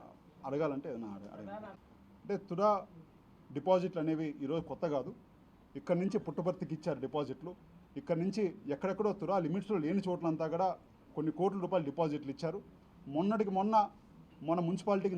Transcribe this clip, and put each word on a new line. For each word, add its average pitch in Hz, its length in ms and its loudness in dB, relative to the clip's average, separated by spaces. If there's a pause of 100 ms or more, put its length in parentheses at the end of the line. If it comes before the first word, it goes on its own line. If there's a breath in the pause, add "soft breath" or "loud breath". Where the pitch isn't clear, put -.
(480)
అడగాలంటే 143 420 -2
ఏదైనా 117 260 -6
అడగ-, 101 180 -14
అడగండి. 208 360 -12 (520)
అంటే 202 120 -4 (140)
తురా 196 220 4 (840)
డిపాజిట్లు 175 460 4
అనేవి 160 260 0 (160)
ఈరోజు 160 180 0 (100)
కొత్త 175 220 -2
కాదు. 127 200 -2 (640)
ఇక్కడి 175 220 2
నుంచి 196 240 0
పుట్టపర్తికి 170 500 -2
ఇచ్చారు 151 300 -4
డిపాజిట్లు. 139 440 -4 (500)
ఇక్కడి 165 240 0
నుంచి 196 200 0 (300)
ఎక్కడెక్కడో 196 460 0
తురా 180 260 2
లిమిట్స్లో 196 380 0
లేని 190 240 2
చోట్లంతా 165 460 0
కూడా 185 140 4 (480)
కొన్ని 156 220 0
కోట్ల 196 260 2
రూపాయలు 170 260 2
డిపాజిట్లు 147 440 0
ఇచ్చారు. 170 260 -4 (540)
మొన్నటికి 196 440 2
మొన్న 208 160 2 (720)
మన 170 100 4 (100)
మున్సిపాలిటీకి 190 500 2